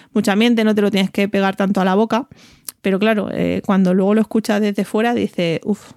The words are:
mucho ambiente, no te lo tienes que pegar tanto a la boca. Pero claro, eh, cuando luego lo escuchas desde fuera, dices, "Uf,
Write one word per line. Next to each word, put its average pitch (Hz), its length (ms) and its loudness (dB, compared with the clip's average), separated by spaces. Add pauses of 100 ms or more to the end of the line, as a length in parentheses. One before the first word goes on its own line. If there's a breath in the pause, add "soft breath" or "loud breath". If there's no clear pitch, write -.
(120)
mucho 208 200 0
ambiente, 226 320 2
no 214 100 2
te 208 80 0
lo 202 80 2
tienes 190 200 0
que 202 180 -2
pegar 196 280 0
tanto 196 240 0
a 185 40 2
la 190 100 2
boca. 220 340 0 (540 soft breath)
Pero 190 160 0
claro, 214 340 0
eh, 87 320 -2
cuando 185 300 2
luego 196 200 2
lo 220 60 4
escuchas 214 400 -2
desde 202 240 -2
fuera, 233 300 -2
dices, 180 500 -2
"Uf, - 320 -6